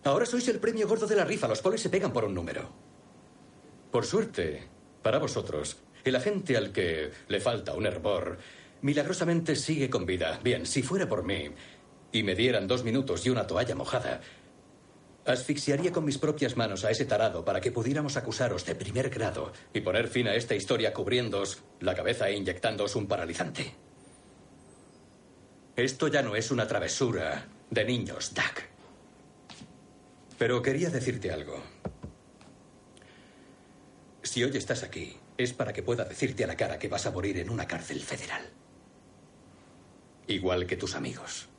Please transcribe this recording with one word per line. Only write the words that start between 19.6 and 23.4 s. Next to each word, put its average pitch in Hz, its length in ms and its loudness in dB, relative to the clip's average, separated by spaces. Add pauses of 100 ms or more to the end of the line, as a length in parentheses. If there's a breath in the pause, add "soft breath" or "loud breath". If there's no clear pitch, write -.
y 107 60 0
poner 110 260 2
fin 120 220 0
a 104 80 2
esta 110 180 0
historia 107 400 2
cubriéndoos 101 680 0 (160)
la 92 140 0
cabeza - 340 0
e 104 80 0
inyectándoos 101 580 -2
un 104 140 0
paralizante. 82 680 -4 (2000)